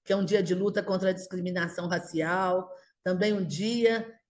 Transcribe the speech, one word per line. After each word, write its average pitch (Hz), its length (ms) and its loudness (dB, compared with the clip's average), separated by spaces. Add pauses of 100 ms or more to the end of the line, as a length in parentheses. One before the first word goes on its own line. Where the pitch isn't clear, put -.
que - 80 0
é 196 40 4
um 196 80 0
dia 196 180 4
de 180 120 0
luta 202 260 0
contra 190 300 0
a - 20 4
discriminação 180 760 -4
racial, 180 840 0 (320)
também 185 300 2
um 196 120 -2
dia 226 640 2 (220)